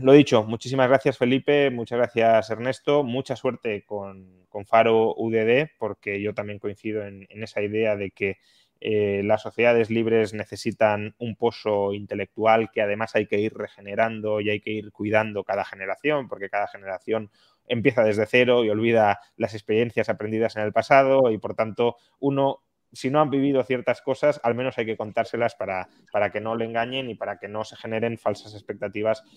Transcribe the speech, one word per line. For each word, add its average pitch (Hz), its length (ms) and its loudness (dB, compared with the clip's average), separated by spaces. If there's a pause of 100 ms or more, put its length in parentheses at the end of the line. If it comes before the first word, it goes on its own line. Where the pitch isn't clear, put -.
lo 131 100 8
dicho, 131 320 8
muchísimas 123 460 0
gracias, 135 260 2
Felipe, 135 540 2
muchas 120 260 -6
gracias, 113 540 2
Ernesto, 131 520 0
mucha 131 320 -4
suerte 113 520 -6
con, 95 640 -14
con 104 160 -12
Faro 113 500 4
U 113 140 -4
D 113 160 0
D, 135 320 2
porque 101 420 -6
yo 104 140 -6
también 104 240 -10
coincido 104 480 -8
en, 98 240 -18
en 107 120 -14
esa 107 200 -8
idea 107 340 0
de 98 140 -6
que, 98 260 -4 (440)
eh, 104 440 0
las 107 160 2
sociedades 117 480 2
libres 113 460 0
necesitan 104 840 -2
un 117 160 -8
pozo 101 600 -2
intelectual 104 760 0
que 113 120 -2
además 107 340 -2
hay 107 100 0
que 101 140 -2
ir 107 140 -2
regenerando 107 880 -4
y 104 80 -2
hay 104 100 -2
que - 100 -10
ir 107 220 -8
cuidando 107 520 0
cada 98 200 -2
generación, 104 640 -4
porque 98 220 -10
cada 101 180 -4
generación 101 640 -6 (360)
empieza 120 380 2
desde 107 220 2
cero 123 400 4
y - 20 0
olvida 107 500 2 (200)
las 110 160 -4
experiencias 110 560 -2
aprendidas 110 460 -2
en 107 80 -4
el 104 100 -4
pasado 135 580 4
y, 107 60 -2
por 101 160 -8
tanto, 117 420 -2 (240)
uno 139 440 -2 (280)
si 127 180 -4
no 147 100 4
han 151 100 2
vivido 135 340 2
ciertas 123 360 -2
cosas, 147 420 0
al 117 120 0
menos 127 240 -4
hay 117 80 -2
que 110 100 -4
contárselas 113 580 -4
para, 95 340 -8 (240)
para 104 180 0
que 107 100 -6
no 110 160 -4
le 113 80 -4
engañen 120 460 -4
y 110 40 -8
para 101 240 -8
que 98 100 -12
no 107 160 -6
se - 120 -18
generen 113 420 -4
falsas 107 360 -6
expectativas 104 680 -6 (140)